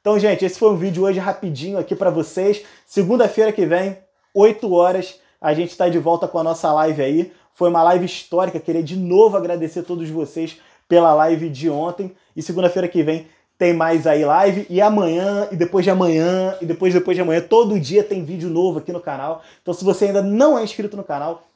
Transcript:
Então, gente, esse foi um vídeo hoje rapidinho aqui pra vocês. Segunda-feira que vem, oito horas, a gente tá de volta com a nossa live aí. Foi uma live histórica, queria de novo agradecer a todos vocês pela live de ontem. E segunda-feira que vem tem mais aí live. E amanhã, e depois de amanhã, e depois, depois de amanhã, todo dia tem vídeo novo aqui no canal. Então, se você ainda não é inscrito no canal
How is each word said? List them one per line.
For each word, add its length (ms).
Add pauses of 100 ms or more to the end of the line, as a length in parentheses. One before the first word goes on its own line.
Então, 180
gente, 240
esse 160
foi 100
um 80
vídeo 260
hoje 160
rapidinho 580
aqui 180
pra 140
vocês. 560 (200)
Segunda-feira 640
que 140
vem, 320 (360)
oito 400
horas, 460 (220)
a 120
gente 220
tá 140
de 100
volta 260
com 140
a 40
nossa 300
live 280
aí. 320 (200)
Foi 160
uma 140
live 220
histórica, 540
queria 240
de 140
novo 380
agradecer 440
a 40
todos 260
vocês 480 (300)
pela 260
live 360
de 200
ontem. 460 (200)
E 60
segunda-feira 460
que 160
vem 240 (300)
tem 160
mais 340
aí 160
live. 460
E 120
amanhã, 680
e 60
depois 260
de 80
amanhã, 680
e 40
depois, 280
depois 220
de 60
amanhã, 200
todo 360
dia 280
tem 180
vídeo 260
novo 300
aqui 140
no 80
canal. 400 (200)
Então, 120
se 100
você 220
ainda 160
não 360
é 60
inscrito 320
no 80
canal 400 (120)